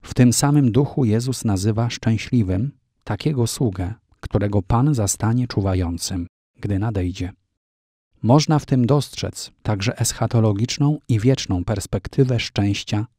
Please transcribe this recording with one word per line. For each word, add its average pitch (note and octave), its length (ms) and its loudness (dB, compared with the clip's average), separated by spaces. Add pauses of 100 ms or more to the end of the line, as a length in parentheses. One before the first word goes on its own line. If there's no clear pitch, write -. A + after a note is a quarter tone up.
W - 120 -14
tym B2 180 6
samym C#3+ 400 4
duchu C#3 320 0
Jezus A#2+ 400 0
nazywa A2 460 0
szczęśliwym A2+ 800 0 (320)
takiego A#2+ 420 -2
sługę, F#2+ 480 -4 (260)
którego G2+ 420 0
Pan C3 320 2
zastanie A2+ 520 0
czuwającym, F#2 800 -2 (340)
gdy G2+ 180 -2
nadejdzie. F#2+ 540 -4 (920)
Można D3+ 360 4
w - 80 -4
tym B2+ 200 2
dostrzec - 680 -4 (100)
także G2+ 360 -2
eschatologiczną A2+ 1000 0 (100)
i A2+ 120 2
wieczną G#2 440 0
perspektywę A2+ 760 -2
szczęścia G#2 680 -2 (120)